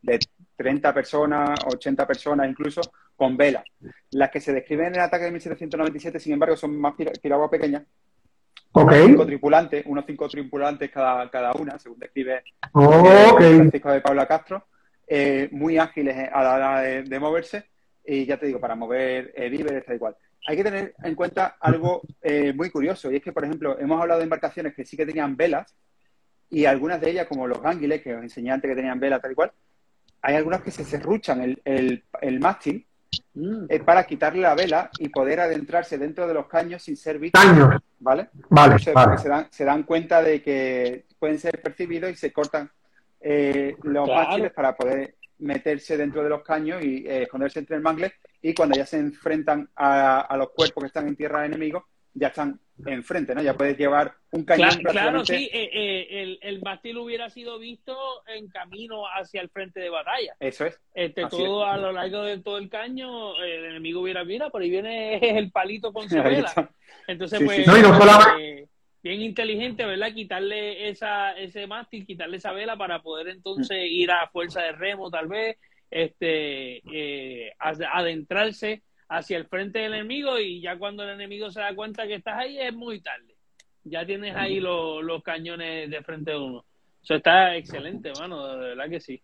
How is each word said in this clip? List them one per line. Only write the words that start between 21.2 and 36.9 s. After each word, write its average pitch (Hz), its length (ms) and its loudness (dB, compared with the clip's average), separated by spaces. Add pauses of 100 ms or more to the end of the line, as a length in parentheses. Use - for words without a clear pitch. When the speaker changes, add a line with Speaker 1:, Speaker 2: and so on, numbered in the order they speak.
Speaker 1:
algo, 165 420 0 (220)
eh, 147 300 0
muy 165 180 -6
curioso, 151 400 -4
y 139 60 -2
es 139 40 -4
que, 180 100 -12
por 151 120 -6
ejemplo, 143 340 -6
hemos 156 240 -2
hablado 170 180 2
de 165 40 -2
embarcaciones 160 500 -6
que 131 100 -14
sí - 140 -16
que 156 80 -2
tenían 147 300 -4
velas, 160 400 -2 (760)
y 151 160 0
algunas 147 360 2
de 160 100 0
ellas, 175 160 -4
como 131 180 -6
los 120 160 -4
gánguiles, 151 400 -2
que 123 140 -10
os 117 80 -12
enseñé 120 280 -8
antes 139 160 -4
que 131 80 -2
tenían 131 240 -6
velas, 135 220 0
tal 131 120 -10
y - 20 -8
cual, 170 160 0 (720)
hay 139 120 0
algunas 165 260 0
que - 100 -10
se 147 140 -12
serruchan 151 560 -4
el, 127 240 -6
el, 131 380 -2 (180)
el 131 180 -2
mástil, 180 460 -2 (480)
Speaker 3:
Mm. 190 360 -8
Speaker 1:
eh, 160 100 0
para 170 260 4
quitarle 165 360 -2
la 165 120 4
vela 170 460 0
y 151 100 -8
poder 143 300 -2
adentrarse 156 580 -2
dentro 151 300 -6
de 165 80 -4
los 143 100 -4
caños 170 380 -4
sin 151 120 -10